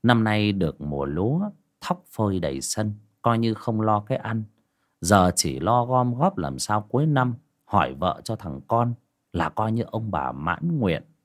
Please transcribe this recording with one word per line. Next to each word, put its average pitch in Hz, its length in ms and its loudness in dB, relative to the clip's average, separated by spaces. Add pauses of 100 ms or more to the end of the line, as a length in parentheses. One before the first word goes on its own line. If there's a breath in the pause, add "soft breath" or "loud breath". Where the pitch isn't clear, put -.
Năm 117 200 6
nay 107 280 2
được 92 300 -2
mùa 71 240 -4
lúa, 120 440 -2 (320)
thóc - 300 -6
phơi 98 280 0
đầy 69 220 -4
sân, 107 320 -4 (280)
coi 117 180 2
như 113 140 0
không 110 280 -4
lo 107 180 2
cái 127 180 -4
ăn. 113 260 -4 (580)
Giờ 90 340 6
chỉ 65 240 -2
lo 117 260 2
gom 123 300 2
góp 185 220 0
làm 69 220 -4
sao 107 220 0
cuối 131 240 0
năm 127 300 2 (300)
hỏi 71 280 2
vợ 82 300 -2
cho 110 120 -6
thằng 71 320 -10
con 120 260 2 (400)
là 82 160 0
coi 110 220 -2
như 113 120 0
ông 110 280 -6
bà 69 200 -2
mãn 87 480 -2
nguyện. 92 240 0 (220)